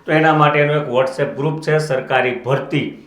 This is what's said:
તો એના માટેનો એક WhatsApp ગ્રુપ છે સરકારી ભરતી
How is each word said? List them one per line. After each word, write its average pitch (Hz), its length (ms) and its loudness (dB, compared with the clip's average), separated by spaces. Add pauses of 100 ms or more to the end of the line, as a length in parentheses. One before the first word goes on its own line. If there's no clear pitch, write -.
તો 170 60 -4
એના 156 220 4
માટેનો 147 400 2
એક 143 160 -2
WhatsApp 131 480 0
ગ્રુપ 147 240 -4
છે 156 160 0
સરકારી 127 580 0
ભરતી - 720 -4